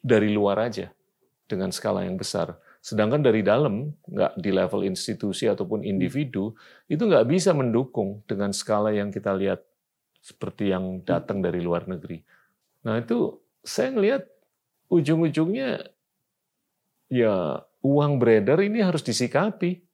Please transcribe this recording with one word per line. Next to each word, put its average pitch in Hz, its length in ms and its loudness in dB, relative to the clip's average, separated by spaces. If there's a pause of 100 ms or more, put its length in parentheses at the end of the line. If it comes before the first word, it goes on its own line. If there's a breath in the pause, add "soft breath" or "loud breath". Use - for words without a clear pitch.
dari 107 240 6
luar 104 400 2
aja 95 160 -10 (560)
dengan 95 320 -4
skala 95 320 -2
yang 92 80 -4
besar. 92 400 -4 (240 soft breath)
Sedangkan 110 400 0
dari 110 240 4
dalam, 113 480 0 (160)
nggak 101 320 -2
di 98 160 -2
level 95 320 0
institusi 101 640 -4
ataupun 104 320 -4
individu, 117 720 -4 (320 loud breath)
itu 160 160 -2
nggak 151 240 6
bisa 175 240 4
mendukung 117 720 0
dengan 101 320 -4
skala 107 400 0
yang 101 160 -2
kita 98 240 -2
lihat 95 240 -2 (640)
seperti - 480 -6
yang 92 320 -4
datang 92 400 -2
dari 87 160 -2
luar 85 240 -2
negeri. 87 400 -12 (640 soft breath)
Nah, 113 160 -2
itu - 400 -2 (160)
saya 262 320 -4
ngelihat 254 320 0 (640)
ujung-ujungnya, 165 960 0 (1300)
ya, 101 480 2 (240)
uang 143 400 4
beredar 117 400 6
ini 208 160 0
harus 180 240 2
disikapi. 175 800 -2 (100)